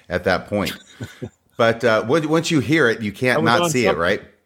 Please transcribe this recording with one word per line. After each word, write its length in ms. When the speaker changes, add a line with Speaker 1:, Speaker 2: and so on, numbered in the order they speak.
Speaker 1:
at 160
that 220
point. 260
Speaker 2:
<laughs> 560
Speaker 1:
But, 300
uh, 220
on-, 200
once 240
you 80
hear 300
it, 120
you 120
can't 240
Speaker 2:
I 40
was 40
Speaker 1:
not 160
Speaker 2:
on 80
Speaker 1:
see 160
it, 20
Speaker 2:
something. 140
Speaker 1:
right? 200